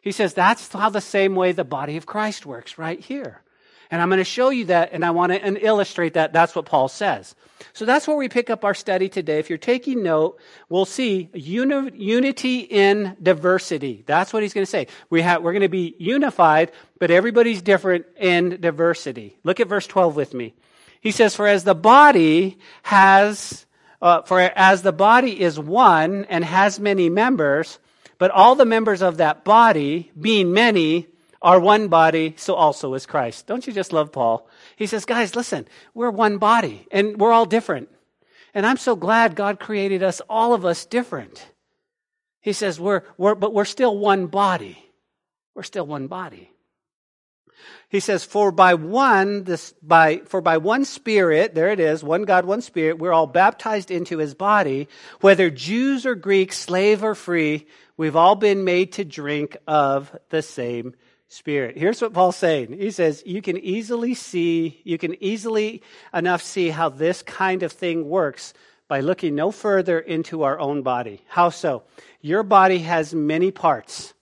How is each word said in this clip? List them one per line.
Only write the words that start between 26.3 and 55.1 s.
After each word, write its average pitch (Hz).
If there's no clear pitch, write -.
has 196
many 196
members, 165
but 185
all 214
the 277
members 220
of 175
that 156
body, 170
being 190
many, 175
are 180
one 208
body, 160
so -
also 147
is 131
Christ." 123
Don't 240
you 262
just 196
love 151
Paul? 113
He 214
says, 214
"Guys, 233
listen, 208
we're 233
one 208
body, 208
and 208
we're 214
all 226
different. 175
And 202
I'm 247
so 240
glad 208
God 202
created 196
us, 185
all 226
of 185
us, 175
different." 180
He 214
says, 190
"We're, 190
we're, 202
but 202
we're 208
still 220
one 196
body." 175
We're -
still 175
one 143
body. 175
He 202
says, 190
"For 208
by 180
one, 202
this, 175
by, 160
for 190
by 165
one 214
Spirit," 185
there 160
it 208
is, 156
one 160
God, 185
one 202
Spirit, 165
"we're 170
all 165
baptized 196
into 175
his 151
body, 160